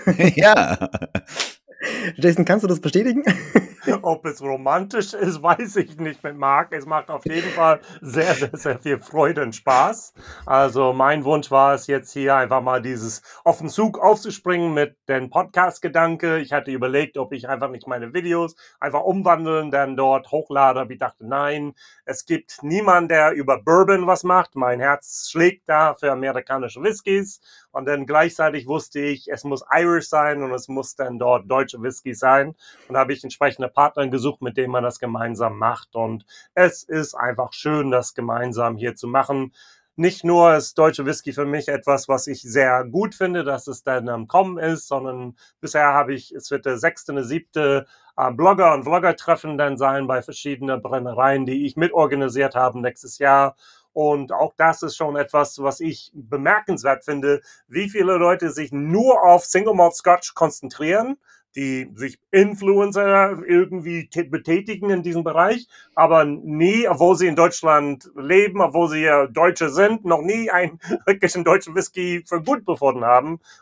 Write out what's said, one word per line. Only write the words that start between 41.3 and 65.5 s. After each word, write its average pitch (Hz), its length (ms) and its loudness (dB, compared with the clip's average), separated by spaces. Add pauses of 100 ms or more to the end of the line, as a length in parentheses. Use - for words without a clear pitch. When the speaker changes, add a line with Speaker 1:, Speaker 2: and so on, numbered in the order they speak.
Speaker 3:
für 143 120 -4
mich 143 240 -4
etwas, 139 400 -2
was 131 180 -2
ich 135 160 -10
sehr 127 420 2
gut 165 300 -4
finde, 180 300 -2
dass 139 240 -6
es - 160 -14
dann 127 240 -4
am 113 180 -6
Kommen 185 320 2
ist, 160 300 -4
sondern 127 480 -8 (240)
bisher 151 320 2
habe 139 220 2
ich, 131 180 -12
es - 180 -16
wird 139 140 -6
der 127 140 -4
sechste, 156 340 -4
eine 139 100 -4
siebte, 139 640 -2 (300)
äh, 127 160 0
Blogger- 170 420 4
und 135 100 -4
Vlogger-Treffen 160 760 -2
dann 143 180 -2
sein 135 300 -2
bei 127 160 -2
verschiedenen 131 600 -8
Brennereien, 127 640 0
die 135 200 -4
ich 131 100 -10
mitorganisiert 139 800 0
habe 123 260 0
nächstes - 380 -8
Jahr. 139 360 4 (380)
Und 147 400 -2
auch 156 240 -2
das 160 260 2
ist 151 140 -8
schon 147 200 -4
etwas, 143 440 0
was 135 200 -4
ich 160 340 -10
bemerkenswert 143 880 -2
finde, 143 360 -2 (260)
wie 185 220 -6
viele 190 280 0
Leute 175 340 0
sich 139 200 -10
nur 180 540 2
auf 175 200 8
Single 208 300 0
Malt 170 220 4
Scotch - 380 2
konzentrieren, 165 840 -2 (400)
die 131 380 -6
sich 127 260 -12 (100)
Influencer 196 1120 2
irgendwie 170 640 0
tä-, 165 220 -6
betätigen 190 600 -2
in 180 120 0
diesem 170 220 -4
Bereich, 180 420 0 (300)